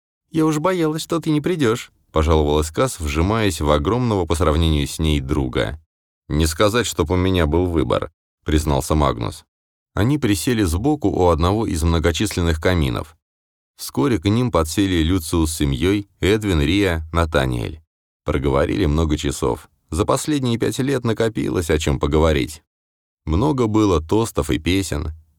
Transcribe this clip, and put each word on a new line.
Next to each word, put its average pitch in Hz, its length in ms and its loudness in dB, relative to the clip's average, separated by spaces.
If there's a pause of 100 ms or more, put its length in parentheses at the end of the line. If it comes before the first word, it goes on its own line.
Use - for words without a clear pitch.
(300)
"Я 156 140 0
уж 156 140 0
боялась, 160 440 -2
что 165 160 -4
ты 156 120 -4
не 151 100 0
придешь", 143 500 -2 (220)
пожаловалась 78 580 2
Кас, 127 280 -2
вжимаясь 87 640 0
в 73 100 0
огромного 95 560 0
по 82 80 -2
сравнению 78 520 2
с - 120 -10
ней 78 220 0
друга. 65 600 -2 (480)
"Не 76 180 2
сказать, 104 400 0
чтоб 85 240 -2
у 92 60 2
меня 90 300 2
был 82 200 0
выбор", 67 440 0 (340)
признался 76 500 0
Магнус. 60 500 -2 (500)
Они 127 240 2
присели 113 440 0
сбоку 104 460 0
у 85 200 2
одного 90 380 2
из 80 160 -2
многочисленных 85 800 0
каминов. 69 560 -2 (600)
Вскоре 127 420 -2
к 98 100 -2
ним 117 220 2
подсели 90 520 2
Люциус 82 480 0
с - 60 -6
семьей, 78 520 0 (120)
Эдвин, 98 400 2
Риа, 85 420 0 (100)
Натаниэль. 67 680 -2 (440)
Проговорили 71 600 0
много 76 300 2
часов. 67 520 -4 (220)
За 87 140 -2
последние 131 540 0
пять - 200 -2
лет 131 260 -2
накопилось 110 640 -2
о 78 80 2
чем 73 200 0
поговорить. 76 640 0 (640)
Много 120 420 0
было 104 360 2
тостов 101 480 0
и 62 80 0
песен, 80 540 -2 (260)